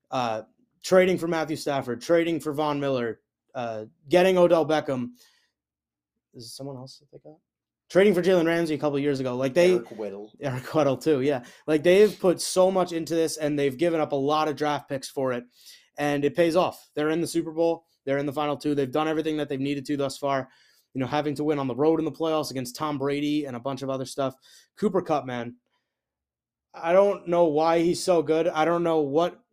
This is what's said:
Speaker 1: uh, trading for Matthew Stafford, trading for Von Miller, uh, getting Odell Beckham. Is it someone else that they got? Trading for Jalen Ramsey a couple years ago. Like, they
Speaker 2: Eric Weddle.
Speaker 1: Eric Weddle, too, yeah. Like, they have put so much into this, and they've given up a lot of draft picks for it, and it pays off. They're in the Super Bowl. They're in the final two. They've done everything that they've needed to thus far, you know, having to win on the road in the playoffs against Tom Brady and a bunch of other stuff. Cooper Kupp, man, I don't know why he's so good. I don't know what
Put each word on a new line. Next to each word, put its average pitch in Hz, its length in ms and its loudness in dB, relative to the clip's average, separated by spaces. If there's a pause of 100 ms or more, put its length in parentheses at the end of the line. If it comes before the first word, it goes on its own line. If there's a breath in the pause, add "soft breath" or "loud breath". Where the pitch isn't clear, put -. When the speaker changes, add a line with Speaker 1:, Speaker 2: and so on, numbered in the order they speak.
(100)
Speaker 1:
uh, 117 320 -2 (400)
trading 185 340 6
for 165 100 -4
Matthew 160 300 -2
Stafford, 127 460 -4
trading 170 360 2
for 156 140 -6
Von 147 260 0
Miller, 123 420 -2 (340)
uh, 113 320 -8 (240)
getting 180 260 6
Odell 170 300 6
Beckham. 139 460 -2 (1200 soft breath)
Is 123 100 -18
it 113 60 -18
someone 135 260 -14
else 131 220 -18
that 143 120 -20
they - 80 -20 (100)
got? 156 100 -20 (500)
Trading 196 240 6
for 175 80 2
Jalen 175 260 4
Ramsey 170 280 0
a 135 40 -2
couple 143 200 0
years 139 220 0
ago. 127 160 -2
Like, 131 180 -2
they 175 180 6
Speaker 2:
Eric 180 160 -2
Weddle. 104 500 -10
Speaker 1:
Eric 127 260 -6
Weddle, 139 380 0
too, 147 200 2
yeah. 135 220 -2 (220 loud breath)
Like, 156 160 2
they 180 180 6
have 214 200 4
put 175 220 2
so 185 280 2
much 185 220 0
into 165 220 -4
this, 160 240 0
and 147 200 -2
they've 131 200 0
given 165 240 0
up 143 100 -4
a 147 40 0
lot 151 320 0
of 139 80 -4
draft 147 300 -2
picks 135 220 -8
for 131 240 -2
it, 120 120 -6 (520 loud breath)
and 143 300 0
it 143 100 -2
pays 170 200 2
off. 156 380 -2
They're 151 140 -2
in 165 140 0
the 156 40 -4
Super 160 260 -4
Bowl. 165 340 -2 (180)
They're 139 140 -2
in 143 80 -4
the 139 60 -6
final 147 240 -2
two. 147 200 -2
They've 139 140 0
done 151 180 0
everything 156 300 -2
that 143 100 -4
they've 139 100 -6
needed 139 280 -4
to 147 100 -4
thus 139 200 -4
far, 135 320 -2 (460 soft breath)
you 131 60 -4
know, 127 80 -2
having 147 260 -2
to 143 100 -4
win 151 140 0
on 135 80 -2
the 120 80 -4
road 156 240 2
in 160 60 -2
the 147 80 -6
playoffs 160 400 -4
against 127 240 -8
Tom 147 220 -4
Brady 143 480 -2
and 123 100 -10
a 117 40 -10
bunch 135 220 -8
of 135 80 -6
other 135 140 -6
stuff. 135 320 -4 (400 soft breath)
Cooper 190 260 0
Kupp, 143 240 -2
man, 120 300 -8 (1160)
I 170 200 -4
don't 190 340 2
know 170 200 2
why 165 340 2
he's 165 200 0
so 175 220 2
good. 160 240 0
I 156 180 0
don't 170 200 0
know 160 160 2
what 151 400 0 (120)